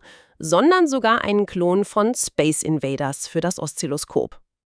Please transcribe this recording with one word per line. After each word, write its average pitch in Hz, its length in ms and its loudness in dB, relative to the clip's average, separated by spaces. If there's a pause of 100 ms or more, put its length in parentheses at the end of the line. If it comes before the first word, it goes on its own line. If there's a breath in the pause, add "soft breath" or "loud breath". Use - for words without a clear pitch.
(380 soft breath)
sondern 294 480 4
sogar 240 380 0
einen 208 220 2
Klon 180 380 2
von 214 300 0
Space - 480 0
Invaders 139 640 -2
für 165 140 -4
das 175 180 -4
Oszilloskop. - 800 -6 (320)